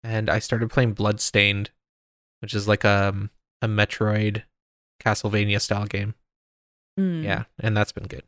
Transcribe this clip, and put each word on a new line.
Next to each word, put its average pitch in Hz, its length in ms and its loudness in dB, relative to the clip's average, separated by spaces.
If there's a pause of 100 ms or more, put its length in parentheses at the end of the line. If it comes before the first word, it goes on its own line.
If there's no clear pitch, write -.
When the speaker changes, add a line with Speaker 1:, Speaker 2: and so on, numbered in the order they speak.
Speaker 1:
and 110 260 -2
I - 100 2
started 113 300 -2
playing 120 240 2
Bloodstained, 104 760 0 (680)
which 104 120 -10
is 104 140 0
like, 104 180 2
um, 101 460 2 (300)
a 117 60 -2
Metroid 107 760 0 (600)
Castlevania 104 560 0
style 104 260 -2
game. 101 300 -6 (800)
Speaker 2:
Mm. 175 280 -2
Speaker 1:
Yeah, 101 180 -2 (160)
and 110 160 0
that's 104 160 0
been - 160 -12
good. - 200 -12